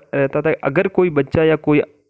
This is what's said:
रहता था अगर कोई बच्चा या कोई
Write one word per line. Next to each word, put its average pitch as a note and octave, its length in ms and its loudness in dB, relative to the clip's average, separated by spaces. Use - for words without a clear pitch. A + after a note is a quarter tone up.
रहता C#3 260 -2
था D#3 120 -2
अगर D#3 240 0
कोई F3+ 220 0
बच्चा D3 340 0
या D#3+ 120 2
कोई D3 260 0